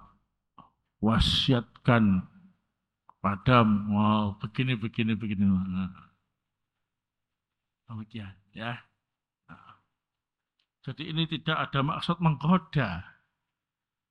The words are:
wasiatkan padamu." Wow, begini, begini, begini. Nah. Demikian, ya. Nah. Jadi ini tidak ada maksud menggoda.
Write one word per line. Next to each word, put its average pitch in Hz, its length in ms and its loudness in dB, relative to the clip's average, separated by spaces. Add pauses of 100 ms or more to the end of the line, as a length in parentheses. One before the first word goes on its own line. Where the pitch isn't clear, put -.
(1000)
wasiatkan 110 1300 2 (960)
padamu." 104 720 4
Wow, 107 440 2
begini, 127 360 -4
begini, 110 400 -4
begini. 101 320 0
Nah. 92 640 -2 (1800)
Demikian, 107 480 -14 (160)
ya. 117 320 -12 (640)
Nah. - 320 -20 (1040)
Jadi 143 280 -12
ini 160 160 -2
tidak 151 440 -4
ada 143 120 -2
maksud 151 360 -4
menggoda. 151 840 0 (1080)